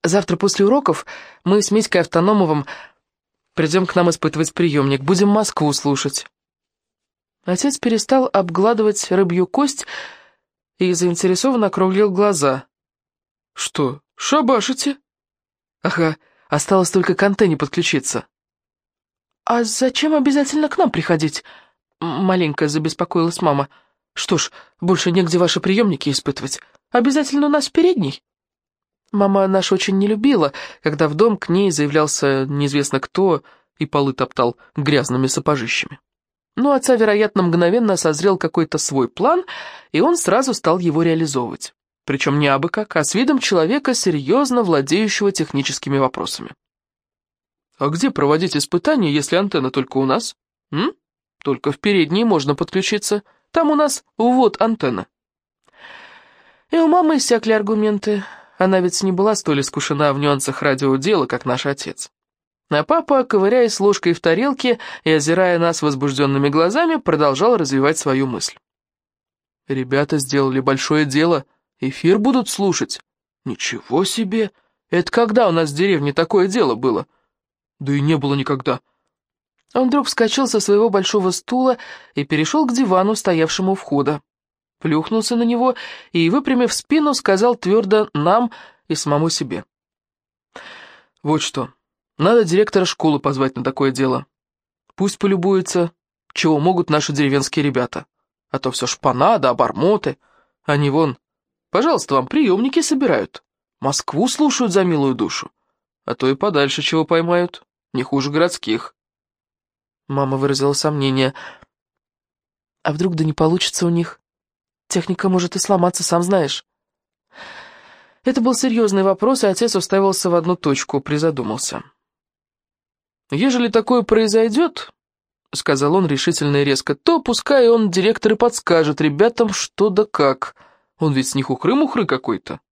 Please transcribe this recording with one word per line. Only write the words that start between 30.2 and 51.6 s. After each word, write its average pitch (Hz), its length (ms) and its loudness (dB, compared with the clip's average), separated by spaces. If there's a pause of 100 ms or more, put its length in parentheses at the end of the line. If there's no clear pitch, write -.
когда 151 240 0
в 147 80 -2
дом 208 220 4
к - 120 -10
ней 190 220 2
заявлялся 143 760 0
неизвестно 143 520 -2
кто 175 440 0 (360)
и 151 80 -4
полы 139 280 0
топтал 120 420 -2 (180)
грязными 135 520 0
сапожищами. - 760 -4 (580)
Но 285 140 2
отца, 262 240 2
вероятно, 208 460 2
мгновенно 175 540 2
созрел 165 420 0
какой-то 160 400 -2
свой 135 300 -2
план, 330 360 0 (480)
и 151 80 2
он 330 160 2
сразу 247 380 0
стал 175 240 0
его 165 240 0
реализовывать. 151 720 -2 (320)
Причём 143 320 -2
не 147 100 4
абы 143 220 2
как, - 260 -6
а 156 80 2
с - 100 -4
видом 262 240 2
человека, 233 540 0
серьёзно 226 720 0
владеющего 190 720 0
техническими 139 640 -4
вопросами. - 560 -4 (1200)
«А 139 120 -2
где 175 220 -2
проводить 151 460 0
испытания, 175 560 0
если 151 240 0
антенна 180 340 -2
только 135 280 -4
у 135 80 0
нас? 127 280 -2 (380)
М? 226 220 -4 (500)
Только 143 280 -2